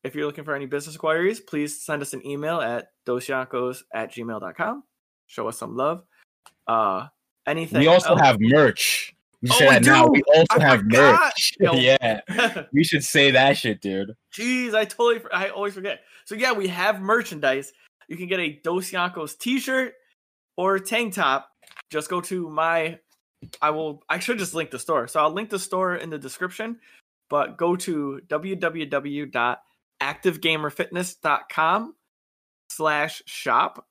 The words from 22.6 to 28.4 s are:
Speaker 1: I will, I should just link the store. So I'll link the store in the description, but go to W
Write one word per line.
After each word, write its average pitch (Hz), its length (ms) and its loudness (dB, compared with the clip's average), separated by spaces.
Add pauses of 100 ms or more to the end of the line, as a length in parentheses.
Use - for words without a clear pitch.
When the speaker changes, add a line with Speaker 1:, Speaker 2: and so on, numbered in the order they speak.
Speaker 1:
I 151 80 2
will, 151 400 -6
I 170 100 -2
should 240 180 -4
just 180 160 -6
link 160 180 -6
the 123 80 -12
store. 131 280 -2
So 156 140 -2
I'll 156 100 2
link 214 180 -8
the 202 100 -6
store 185 360 -4
in 170 140 -10
the 151 100 -10
description, 180 600 -10 (500)
but 143 280 -2
go 175 200 0
to 147 500 -6
W 180 300 -4